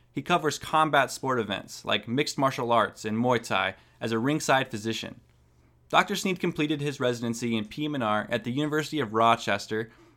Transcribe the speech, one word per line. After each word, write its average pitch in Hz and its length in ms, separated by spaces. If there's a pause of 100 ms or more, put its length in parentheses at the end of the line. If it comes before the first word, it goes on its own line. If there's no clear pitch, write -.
(100)
He 139 120
covers 156 360
combat 151 540
sport 131 260
events 101 460
like 107 240
mixed 135 300
martial 131 340
arts 110 320
and 107 140
Muay 120 240
Thai 95 320 (260)
as 113 120
a 113 60
ringside 135 520
physician. 110 500 (680)
Doctor 185 260
Sneed 185 220
completed 156 440
his 143 180
residency 117 560
in 110 80
P 151 220
M 151 80
and 131 100
R 107 260
at 117 140
the 123 60
University 147 500
of 107 140
Rochester, 110 760 (260)